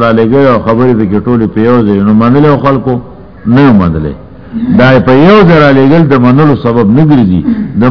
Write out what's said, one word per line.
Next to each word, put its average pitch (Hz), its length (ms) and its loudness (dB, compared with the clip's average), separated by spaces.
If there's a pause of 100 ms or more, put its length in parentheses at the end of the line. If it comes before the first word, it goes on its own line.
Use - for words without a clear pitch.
را 113 80 0
لېږلی 113 420 0
او 110 140 0
خبرې 120 320 0
پکې 104 260 -2
ټولې 117 280 -2
په 107 60 -4
یو 117 260 0
ځای، 101 220 0
نو 107 60 0
منلی 123 360 2
و 143 80 0
خلکو؟ 131 360 -2 (520)
نه 120 220 0
یې 123 140 2
منلی. 78 340 -4 (640)
دا 127 220 2
په 110 120 -2
یو 170 360 4
ځای 165 160 2
را 143 80 2
لېږل 135 360 2
د 139 120 0
منلو 135 360 2
سبب 117 320 -2 (100)
نه 160 80 2
ګرځي. 110 360 0 (400)
د - 100 0